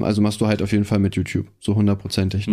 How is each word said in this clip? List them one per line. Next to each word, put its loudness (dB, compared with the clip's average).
also 0
machst 0
du 2
halt 0
auf -2
jeden 2
Fall 0
mit 2
YouTube, -4
so -2
hundertprozentig, 0
ne? 2